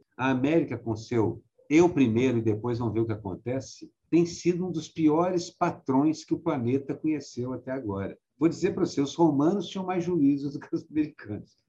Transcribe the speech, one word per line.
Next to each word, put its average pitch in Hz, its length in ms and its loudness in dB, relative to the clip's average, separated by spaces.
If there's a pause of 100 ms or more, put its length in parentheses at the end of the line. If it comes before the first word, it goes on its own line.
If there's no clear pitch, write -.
(180)
a 131 120 0
América, 135 480 0
com 113 160 -4
seu 107 480 -2 (280)
"eu 165 200 6
primeiro 123 480 2
e 113 40 0
depois 113 380 -2
vamos 113 140 -2
ver 110 60 0
o 113 60 2
que 113 80 -2
acontece", 101 760 -8 (220)
tem 170 140 6
sido 175 420 -2
um 175 40 -4
dos 156 180 -6
piores 165 600 2
patrões 156 760 0
que - 80 -4
o 160 60 0
planeta 139 540 -2
conheceu 135 600 -4
até 127 180 -10
agora. 98 460 -6 (200)
Vou 160 120 2
dizer 180 240 0
para 190 120 0
você, - 140 -2
os 139 160 -2
romanos 165 540 2
tinham 190 160 -8
mais 180 180 -2
juízo 143 480 2
do 147 80 -10
que - 160 -6
os 160 160 -8
americanos. 147 640 -6 (100)